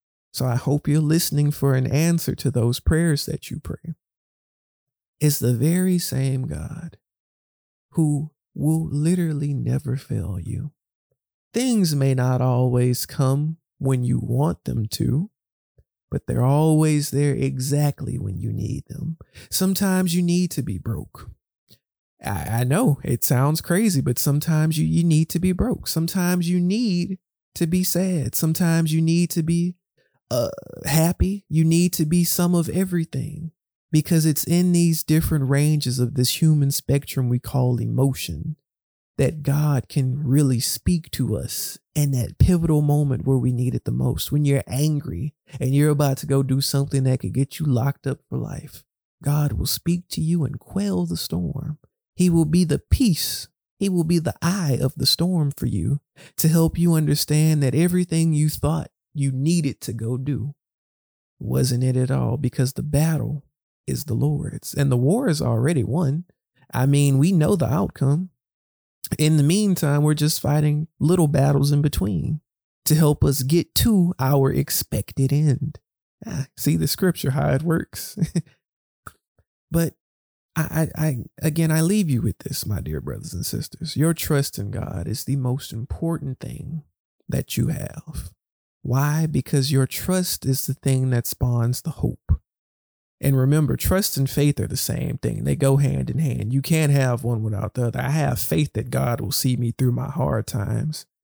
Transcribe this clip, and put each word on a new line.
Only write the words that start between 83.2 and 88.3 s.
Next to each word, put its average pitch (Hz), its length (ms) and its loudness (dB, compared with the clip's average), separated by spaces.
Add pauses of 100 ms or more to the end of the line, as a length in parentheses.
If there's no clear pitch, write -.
and 87 100 -6
sisters. - 520 -8
Your 160 180 2
trust - 440 -2
in 101 120 -6
God 95 380 -6
is 107 160 -6
the 139 120 -2
most 127 360 -4
important 139 680 -6
thing 147 420 -10 (460)
that - 280 -4
you 123 120 0
have. - 640 -8 (520)